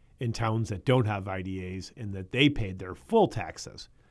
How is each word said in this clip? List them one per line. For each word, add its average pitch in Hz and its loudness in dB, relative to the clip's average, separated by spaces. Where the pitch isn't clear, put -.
in 113 0
towns 113 0
that 87 -6
don't 127 6
have 101 -2
I 95 -4
D 92 -6
As 92 -10
and 104 -8
that 95 -8
they 135 6
paid 107 -2
their 92 -8
full 214 4
taxes. - -8